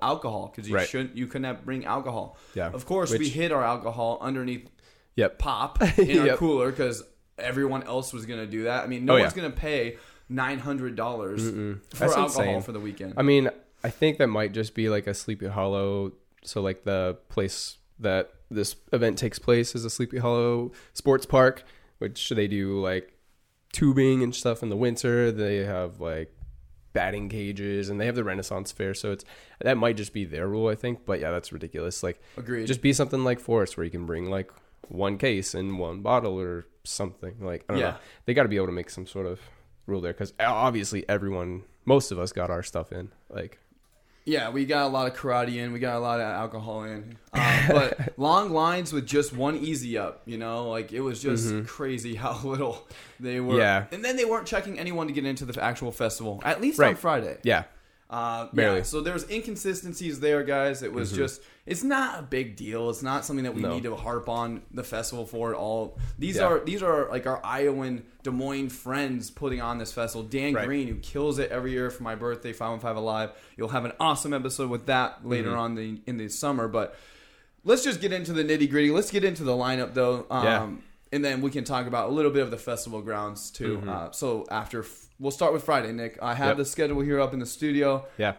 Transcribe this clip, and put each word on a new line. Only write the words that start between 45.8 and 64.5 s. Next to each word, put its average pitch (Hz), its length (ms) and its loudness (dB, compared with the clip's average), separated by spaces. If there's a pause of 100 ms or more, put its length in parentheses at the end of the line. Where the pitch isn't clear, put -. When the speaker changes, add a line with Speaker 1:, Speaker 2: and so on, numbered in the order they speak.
Speaker 1:
a 120 40 0
lot 120 200 0
of 110 60 -2
alcohol 110 560 -6
in. 110 340 -10 (160)
Uh, 139 360 4
Speaker 2:
<laughs> - 0 -
Speaker 1:
but 139 500 4
long 175 320 4
lines 165 420 2
with 135 140 -2
just 147 260 2
one 139 240 0
easy 127 400 -2
up, 98 300 -4
you 113 100 -8
know? 113 320 -4
Like, 113 240 -4
it 120 80 -4
was 127 220 -4
just 117 260 2
Speaker 2:
Mm-hmm. 107 160 0
Speaker 1:
crazy 120 500 -6
how 117 260 -4
<laughs> 127 40 -8
little 135 420 -4 (320)
they 123 220 -4
were. 127 160 2
Speaker 2:
Yeah. 101 340 6
Speaker 1:
And 208 140 -8
then 254 120 0
they 240 100 4
weren't 220 200 0
checking 196 320 -2
anyone 170 280 -2
to 143 80 -4
get 143 100 -2
into 135 220 -4
the 120 160 -8
actual 120 300 -2
festival, 110 520 -4
at 160 160 0
least 277 180 0
on 147 100 10
Speaker 2:
Right. 95 100 2
Speaker 1:
Friday. 120 440 0
Speaker 2:
Yeah. 107 220 4 (460)
Speaker 1:
Uh, 117 420 -4
yeah, 123 40 0
Speaker 2:
Barely. 98 280 4
Speaker 1:
so 151 180 -4
there 170 100 -2
was 175 180 -6
inconsistencies 185 920 -6
there, 147 220 4
guys. 139 400 0
It 117 120 -6
was 117 160 -2
Speaker 2:
Mm-hmm. 98 80 -2
Speaker 1:
just, 135 240 -2 (240)
it's 175 180 -4
not 269 340 0
a 156 40 -10
big 127 340 -4
deal. 113 320 -4
It's 113 140 -4
not 135 240 -2
something 139 180 -2
that 120 100 -4
we 107 60 -4
Speaker 2:
No. 92 140 0
Speaker 1:
need 85 80 -4
to 113 140 -4
harp 120 340 -4
on 117 400 -4